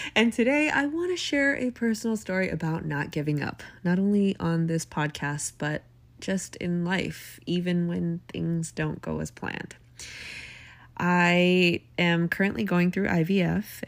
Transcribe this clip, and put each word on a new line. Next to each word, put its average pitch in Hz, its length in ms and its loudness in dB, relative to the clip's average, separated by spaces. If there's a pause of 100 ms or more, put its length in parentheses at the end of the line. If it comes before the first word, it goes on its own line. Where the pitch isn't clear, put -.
(140)
And 226 160 6
today 285 380 4
I 277 160 2
want 339 280 0
to 349 40 -2
share 277 400 0
a 247 140 -2
personal 226 480 -2
story 185 320 -2
about 160 340 -2
not 147 260 -4
giving 147 320 -2
up, - 200 -6 (200)
not 180 160 2
only 196 400 4
on 165 280 2
this 165 180 -2
podcast, 147 720 -4
but 151 260 -4 (380)
just - 360 -4
in 175 280 -2
life, - 600 -4
even 175 420 0
when 170 400 -2
things 165 420 -2
don't 156 300 -4
go - 200 -6
as 156 100 -6
planned. - 440 -10 (1200)
I 175 840 4 (180)
am 170 300 4
currently 202 360 0
going 180 260 2
through 190 180 0
I 165 160 2
V 190 160 4
F, 175 460 -2